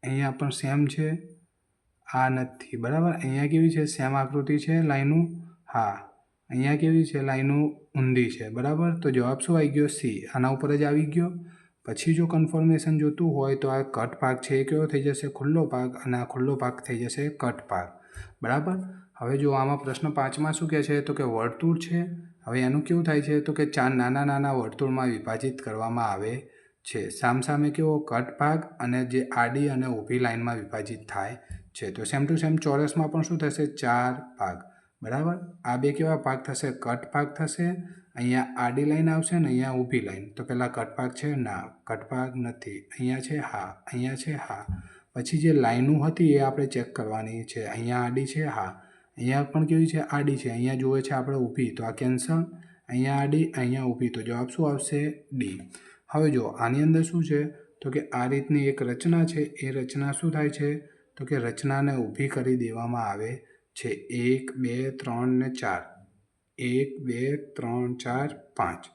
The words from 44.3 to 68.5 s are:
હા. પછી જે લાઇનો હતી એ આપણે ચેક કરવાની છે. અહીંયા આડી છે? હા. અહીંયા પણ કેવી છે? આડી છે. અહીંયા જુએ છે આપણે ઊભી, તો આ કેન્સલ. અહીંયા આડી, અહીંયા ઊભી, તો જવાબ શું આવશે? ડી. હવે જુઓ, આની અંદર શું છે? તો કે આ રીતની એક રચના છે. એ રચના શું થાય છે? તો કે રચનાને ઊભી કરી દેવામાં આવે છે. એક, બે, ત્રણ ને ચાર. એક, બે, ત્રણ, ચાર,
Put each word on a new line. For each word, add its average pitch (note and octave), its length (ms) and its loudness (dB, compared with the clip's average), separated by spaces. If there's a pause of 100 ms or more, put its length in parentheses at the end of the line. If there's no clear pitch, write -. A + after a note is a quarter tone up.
હા. A2 340 -10 (480)
પછી B2 240 -4
જે D#3 160 6
લાઇનો C3 500 4
હતી D#3+ 300 6
એ C#3 60 8
આપણે C3+ 280 2
ચેક B2 260 -4
કરવાની A2 500 -6
છે. A2 220 -8
અહીંયા A#2 360 -2
આડી B2+ 240 0
છે? D#3 200 -2
હા. G2 360 -4 (360)
અહીંયા C3 260 2
પણ D#3 220 2
કેવી D#3+ 220 6
છે? D#3+ 120 0
આડી C#3+ 380 0
છે. B2 140 -4
અહીંયા B2 240 0
જુએ C3 260 2
છે C3+ 120 -2
આપણે C3+ 220 -2
ઊભી, A#2+ 360 0
તો A#2 120 -8
આ A2+ 80 -4
કેન્સલ. B2+ 520 0 (460)
અહીંયા C3+ 300 0
આડી, D3+ 380 2
અહીંયા B2+ 260 0
ઊભી, B2 260 0
તો A#2 120 -6
જવાબ A#2+ 280 -4
શું D3+ 220 0
આવશે? C#3+ 600 -4
ડી. G2 260 -4 (520)
હવે D3+ 200 4
જુઓ, A#2+ 160 2
આની B2 340 0
અંદર D#3+ 220 8
શું E3 200 0
છે? D3 200 2 (380)
તો C3+ 100 -4
કે D3 220 -2
આ B2 140 0
રીતની C#3 400 2
એક C3+ 140 0
રચના D#3+ 440 4
છે. E3 160 -2 (200)
એ C3+ 100 -2
રચના C3+ 400 -2
શું D#3+ 200 0
થાય D3+ 180 0
છે? D3 280 -2 (380)
તો C3+ 100 -8
કે C#3 120 -2
રચનાને C3+ 580 0
ઊભી A#2+ 320 -2
કરી B2+ 300 0
દેવામાં A#2 440 -4
આવે A2 380 -6 (360)
છે. - 140 -8 (200)
એક, B2 480 2
બે, B2+ 340 -2
ત્રણ B2 360 -4
ને B2+ 220 2
ચાર. G2 480 -4 (600)
એક, B2+ 300 0 (120)
બે, B2 200 -4 (340)
ત્રણ, B2 400 -2
ચાર, B2 340 -4 (260)